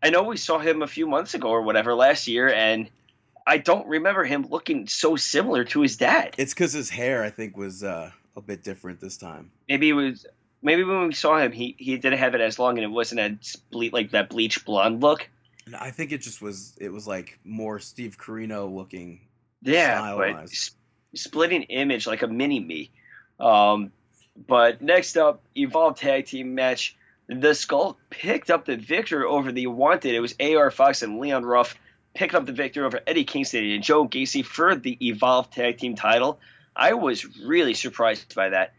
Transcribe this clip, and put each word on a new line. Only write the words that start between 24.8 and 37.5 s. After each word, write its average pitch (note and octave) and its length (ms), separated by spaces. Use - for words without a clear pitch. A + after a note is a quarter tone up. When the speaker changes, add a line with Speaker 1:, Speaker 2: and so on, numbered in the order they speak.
Speaker 1:
next F3 340
up, D3+ 260
Evolve C#3+ 440
Tag C3+ 280
Team B2+ 280
match. B2+ 400
The C#3 260
Skull D3 420
picked A3 400
up E3+ 160
the B2+ 100
victory D3 480
over C#3 260
the B2 180
Wanted. C3+ 460
It A#2 60
was A#2 180
A D3+ 180
R C#3+ 140
Fox C#3 320
and G#2+ 160
Leon C3+ 280
Ruff A#2+ 280
picked F3+ 200
up E3 100
the C3 80
victory C#3 320
over B2 220
Eddie E3 180
Kingston C3 400
and G#2 180
Joe D3+ 240
Gacy C3 380
for E3+ 320
the B2 200
Evolve B2+ 420
Tag A#2+ 280
Team B2 180
title. G#2+ 420
I E3 140
was D3+ 320
really C#3 340